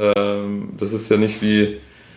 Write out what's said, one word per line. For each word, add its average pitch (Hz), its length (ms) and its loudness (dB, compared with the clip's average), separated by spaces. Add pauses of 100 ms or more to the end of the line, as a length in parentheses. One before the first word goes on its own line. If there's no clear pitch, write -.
(160)
ähm, 101 600 -4
das 101 160 -4
ist 113 160 -6
ja 110 80 6
nicht 107 240 0
wie, 107 380 2 (380)